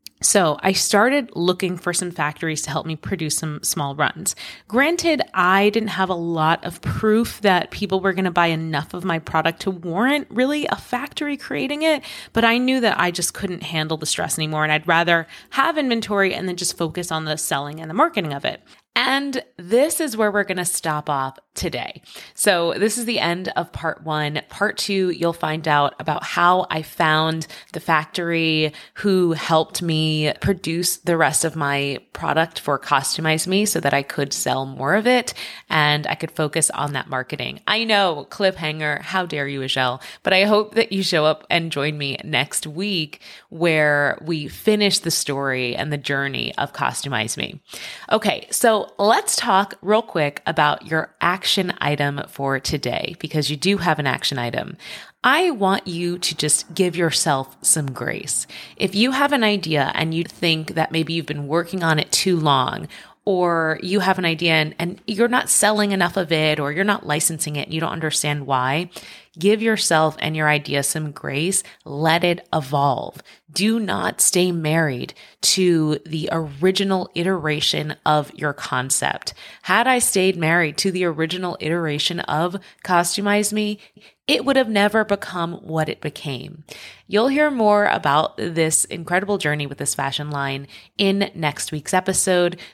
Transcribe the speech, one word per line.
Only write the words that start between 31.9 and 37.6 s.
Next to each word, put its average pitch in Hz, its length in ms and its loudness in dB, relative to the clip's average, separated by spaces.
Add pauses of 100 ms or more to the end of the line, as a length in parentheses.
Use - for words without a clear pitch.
product 160 480 0
for 139 180 0
Customize 156 680 0
Me 196 200 2
so 170 140 0
that 143 140 2
I 139 80 2
could 139 300 -4
sell 131 320 -2
more 135 300 -2
of 220 120 2
it 247 280 2 (340)
and 147 400 2
I - 60 0
could - 160 -8
focus 156 400 -2
on 147 220 -4
that 135 160 -6
marketing. 131 580 -6